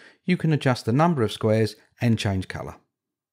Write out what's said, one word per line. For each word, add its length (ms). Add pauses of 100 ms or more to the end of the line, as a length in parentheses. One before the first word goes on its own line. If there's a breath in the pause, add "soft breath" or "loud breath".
(240 loud breath)
you 140
can 160
adjust 320
the 80
number 280
of 120
squares 420 (240 soft breath)
and 180
change 300
colour. 300 (560)